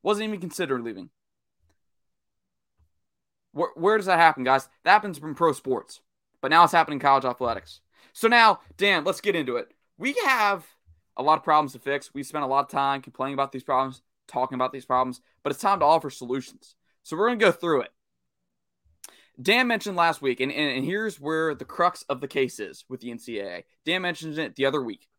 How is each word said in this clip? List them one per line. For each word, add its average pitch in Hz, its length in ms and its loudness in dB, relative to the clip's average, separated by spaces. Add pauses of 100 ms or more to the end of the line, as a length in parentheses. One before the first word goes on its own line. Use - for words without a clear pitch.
Wasn't 208 240 0
even 214 140 -6
considered 147 420 -4
leaving. 107 280 -12 (2500)
Where, 147 220 -4
where 190 220 0
does 190 100 -2
that 180 120 2
happen, 160 260 6
guys? 131 240 2 (160)
That 175 80 4
happens 208 260 2
in 151 160 -10
pro 165 180 4
sports. - 480 -6 (400)
But 135 100 -4
now 165 140 8
it's - 80 2
happening 156 240 2
in 127 40 -6
college 139 240 4
athletics. 120 560 -6 (320)
So - 160 -2
now, 226 320 6 (160)
Dan, 185 280 2
let's 185 160 -2
get 190 140 -2
into 127 220 -2
it. - 120 -6 (280)
We 269 180 -4 (100)
have 208 400 0 (520)
a 127 60 -6
lot 156 160 4
of - 60 -12
problems 151 280 2
to 123 80 -20
fix. 139 340 -6
We 139 80 -10
spent 143 220 -6
a 131 40 -4
lot 135 160 0
of - 60 -10
time 139 320 -2
complaining 135 320 -8
about 135 160 -2
these 131 140 -12
problems, 131 380 -2 (260)
talking 127 260 -4
about 127 180 -2
these 131 120 -14
problems, 127 360 -2 (220)
but 143 80 -4
it's 139 100 -6
time 196 200 0
to 143 40 2
offer 151 260 4
solutions. - 680 -10 (260)
So - 140 -10
we're 202 100 0
gonna 240 140 -2
go 196 120 6
through 156 300 0
it. - 80 -10 (1500)
Dan 233 260 2
mentioned 208 300 -4
last 170 260 0
week, 127 180 -2
and, 131 120 -2
and, 139 260 -2
and 135 60 -4
here's 202 360 -6
where 160 340 -2
the 135 100 -12
crux - 440 -2
of 127 120 -6
the 139 80 -10
case 131 320 -4
is - 280 -12
with 127 120 -14
the 120 100 -14
N 117 80 -12
C 110 220 -10
A 90 180 -10
A. 85 60 -18 (200)
Dan 185 180 -4
mentioned 160 360 -8
it 151 160 -8
the 135 120 -2
other 143 160 0
week. 113 260 -12 (100)